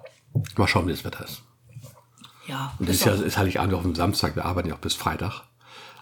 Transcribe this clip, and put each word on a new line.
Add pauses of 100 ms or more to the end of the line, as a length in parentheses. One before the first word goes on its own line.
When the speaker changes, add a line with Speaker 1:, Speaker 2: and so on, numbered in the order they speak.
(560)
Speaker 1:
Mal
schauen,
wie
das
Wetter
ist. (1040)
Speaker 2:
Ja,
Speaker 1:
Und
Speaker 2:
ist
Speaker 1:
dieses
Jahr
Speaker 2:
auch
Speaker 1:
ist
Heiligabend
auf
dem
Samstag.
Wir
arbeiten
ja
auch
bis
Freitag. (600)